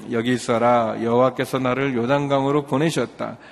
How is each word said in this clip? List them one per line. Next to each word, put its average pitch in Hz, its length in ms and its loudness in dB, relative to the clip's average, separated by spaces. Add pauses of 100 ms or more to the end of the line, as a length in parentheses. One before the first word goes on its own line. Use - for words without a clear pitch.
(100)
"여기 120 220 0
있어라. 117 720 2
여호와께서 127 580 0
나를 131 340 -2
요단강으로 139 720 0
보내셨다." 131 720 -2 (160)